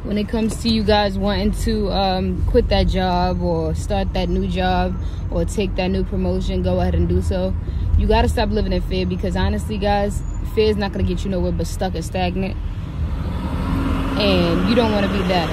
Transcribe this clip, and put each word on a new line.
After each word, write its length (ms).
When 140
it 100
comes 340
to 60
you 160
guys 340
wanting 340
to, 280
um, 560
quit 220
that 200
job 540
or 320
start 380
that 160
new 180
job 480
or 140
take 300
that 120
new 160
promotion, 580
go 180
ahead 140
and 140
do 140
so. 320
You 80
gotta 220
stop 220
living 240
in 80
fear, 240
because 280
honestly, 440
guys, 440
fear 140
is 80
not 160
gonna 160
get 160
you 60
nowhere 220
but 140
stuck 280
and 100
stagnant. 500
And 480
you 60
don't 180
wanna 180
be 180
that. 240